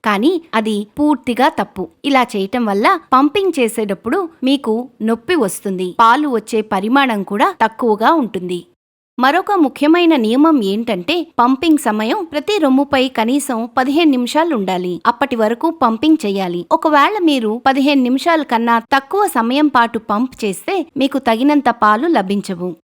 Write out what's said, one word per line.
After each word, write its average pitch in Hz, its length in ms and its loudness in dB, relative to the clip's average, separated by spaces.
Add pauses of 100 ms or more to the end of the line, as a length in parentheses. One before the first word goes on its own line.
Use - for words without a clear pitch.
కానీ 269 380 0 (120)
అది 214 340 -2 (120)
పూర్తిగా 285 500 0
తప్పు. 190 400 -6 (160)
ఇలా 269 180 2
చేయటం 226 420 -4
వల్ల 233 340 0 (140)
పంపింగ్ 302 460 2
చేసేటప్పుడు 226 680 -4 (140)
మీకు 254 460 -2 (120)
నొప్పి 233 340 -2
వస్తుంది, 185 640 -4
పాలు 254 280 4
వచ్చే 220 340 -2
పరిమాణం 214 640 0
కూడా 262 400 -2
తక్కువగా 220 500 0
ఉంటుంది. 180 520 -4 (540)
మరొక 311 320 0
ముఖ్యమైన 320 640 2
నియమం 254 480 2
ఏంటంటే, 226 640 -4 (120)
పంపింగ్ 269 380 2
సమయం 233 480 -2
ప్రతి 330 320 -4
రొమ్ముపై 277 500 2
కనీసం 240 680 -4
పదిహేను 285 340 2
నిమిషాలు 269 440 0
ఉండాలి. 180 500 -4
అప్పటి 247 300 0
వరకు 233 340 0
పంపింగ్ 302 560 2
చేయాలి. 185 460 -4
ఒకవేళ 320 480 2
మీరు 254 480 0
పదిహేను 269 360 2
నిమిషాల 277 400 0
కన్నా 233 360 0
తక్కువ 320 480 0
సమయం 269 400 0
పాటు 233 320 0
పంప్ 220 460 -4
చేస్తే, 311 400 -4 (120)
మీకు 269 200 -2
తగినంత 262 520 2
పాలు 220 380 2
లభించవు 190 680 -2 (120)